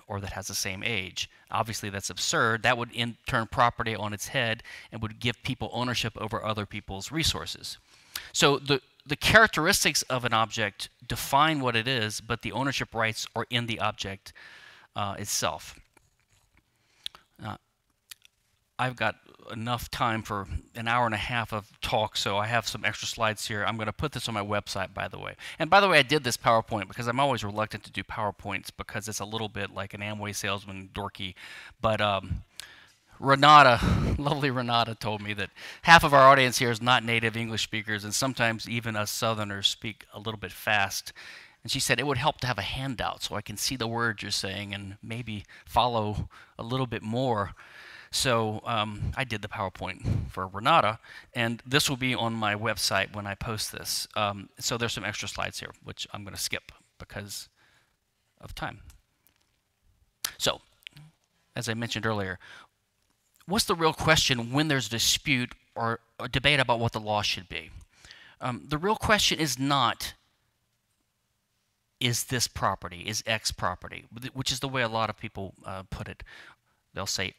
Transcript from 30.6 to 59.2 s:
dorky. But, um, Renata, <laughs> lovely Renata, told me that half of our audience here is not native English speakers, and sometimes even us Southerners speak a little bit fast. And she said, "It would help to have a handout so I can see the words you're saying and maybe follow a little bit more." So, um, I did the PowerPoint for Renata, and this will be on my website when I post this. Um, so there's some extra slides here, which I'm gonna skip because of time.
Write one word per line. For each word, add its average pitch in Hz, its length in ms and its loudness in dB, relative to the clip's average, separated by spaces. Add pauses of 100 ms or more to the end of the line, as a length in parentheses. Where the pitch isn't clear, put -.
dorky. 98 420 -8 (460)
But, 110 200 2
um, 98 420 0 (800)
Renata, 139 600 10 (360)
<laughs> - 20 0
lovely 143 320 0
Renata, 117 440 0
told 107 260 -4
me 104 140 -6
that 101 160 -6 (320)
half 170 220 12
of 147 100 6
our 135 140 12
audience 135 300 8
here 123 120 2
is 113 100 -2
not 123 240 4
native 113 320 0
English 113 280 -4
speakers, 107 400 -4
and 104 100 -6
sometimes 117 540 0
even 113 280 -4
us 107 140 -2
Southerners 104 560 -2
speak - 380 -8 (100)
a 110 40 -16
little 107 200 -8
bit 98 140 -10
fast. 101 600 0 (520)
And 117 60 -6
she 135 100 -2
said, 123 180 2
"It 127 80 -2
would 139 120 0
help 143 220 0
to 131 60 -2
have 117 120 -2
a 101 40 -2
handout 95 600 -6
so - 120 -6
I 104 80 -4
can 104 140 -12
see - 200 -2
the 117 120 -2
words 113 340 0
you're 104 80 -6
saying 101 420 -4
and 98 300 -8
maybe 113 420 -8 (220)
follow 113 600 0 (300)
a - 40 -8
little 127 240 -2
bit 113 160 -6
more." 110 520 0 (560)
So, 113 540 2
um, 107 520 -2
I 131 80 -2
did 113 180 -4
the 104 60 -6
PowerPoint - 840 -4
for 92 160 -4
Renata, 110 520 2 (360)
and 117 320 -2
this 135 240 2
will 131 80 -2
be 127 160 0
on 113 180 0
my 110 220 0
website 104 600 0
when 104 120 -8
I 98 80 -6
post - 380 -6
this. - 420 -6
Um, 101 340 -2 (100)
so - 200 -2
there's 117 160 -2
some 104 100 -6
extra 101 240 -6
slides 95 320 -6
here, - 120 -12 (120)
which - 280 -12
I'm 101 120 -12
gonna 95 140 -12
skip - 340 -8 (260)
because - 500 -14 (920)
of - 140 -16
time. 117 260 -10 (1600)